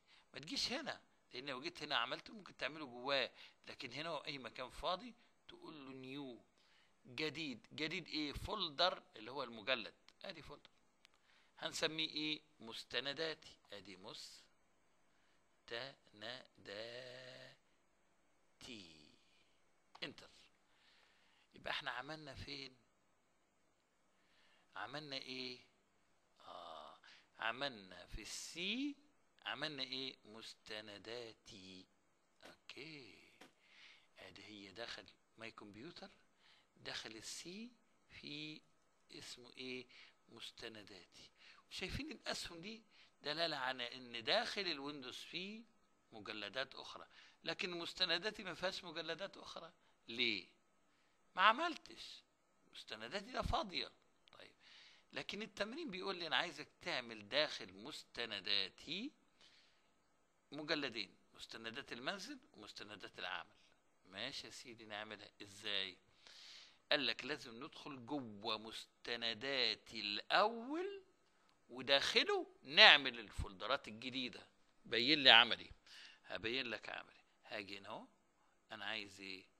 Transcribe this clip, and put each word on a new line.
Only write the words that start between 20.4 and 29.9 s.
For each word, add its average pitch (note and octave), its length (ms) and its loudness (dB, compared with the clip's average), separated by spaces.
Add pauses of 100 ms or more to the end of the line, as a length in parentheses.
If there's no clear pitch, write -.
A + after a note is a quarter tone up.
يبقى - 160 -6
احنا C#3 200 0
عملنا C#3 440 -8
فين؟ C#3 420 -10 (2000)
عملنا C3+ 400 -6
ايه؟ B2+ 440 -6 (800)
آه، D#2+ 600 -12 (380)
عملنا G#2+ 680 -2
في - 160 -10
السي، A3 720 -4 (500)
عملنا C3 360 -4
ايه؟ C3 420 -6